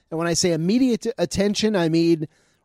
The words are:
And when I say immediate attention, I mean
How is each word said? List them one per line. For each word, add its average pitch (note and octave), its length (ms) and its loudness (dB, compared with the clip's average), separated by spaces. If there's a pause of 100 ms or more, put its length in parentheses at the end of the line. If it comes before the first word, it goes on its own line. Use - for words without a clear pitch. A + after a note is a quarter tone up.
(120)
And D#3+ 80 -4
when E3+ 80 -2
I E3+ 60 0
say F3 180 0
immediate G#3+ 560 0 (100)
attention, G#3 580 -2
I E3+ 140 0
mean E3 380 2 (380)